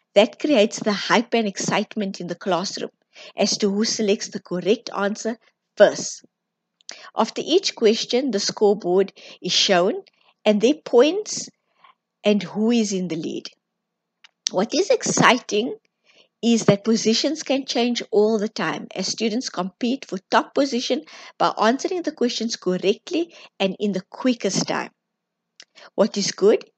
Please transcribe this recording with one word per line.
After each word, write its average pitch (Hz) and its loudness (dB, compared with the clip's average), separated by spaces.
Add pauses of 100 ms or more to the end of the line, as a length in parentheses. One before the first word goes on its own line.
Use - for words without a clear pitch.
(140)
that 214 4
creates 254 2
the 214 -2
hype 196 0
and 226 0
excitement 196 -4
in 175 -8
the 170 -8
classroom 180 -4 (460)
as 202 0
to 202 0
who 202 0
selects 220 -2
the 202 -12
correct 180 -4
answer 208 -4 (380)
first. 156 2 (920)
After 226 0
each - 0
question, 240 0
the 196 -2
scoreboard 196 2 (280)
is 180 -6
shown 202 2 (420)
and 208 2
their 254 4
points 311 2 (760)
and 208 2
who 202 -2
is 214 0
in 185 -2
the 160 -6
lead. - -8 (1040)
What - -2
is 359 0
exciting 233 0 (680)
is 226 2
that 202 4
positions 226 0
can 269 -2
change 240 -2
all 214 4
the 214 -2
time 160 -6
as 190 -4
students 226 -2
compete 226 -4
for 190 -8 (140)
top 262 0
position 269 -2 (360)
by 160 2 (100)
answering 330 0
the 302 -6
questions 233 -4
correctly 214 -4 (240)
and 196 0
in 208 -2
the 185 -6
quickest 190 -2
time. 160 -6 (1040)
What 208 0
is 202 -2
good 214 2 (140)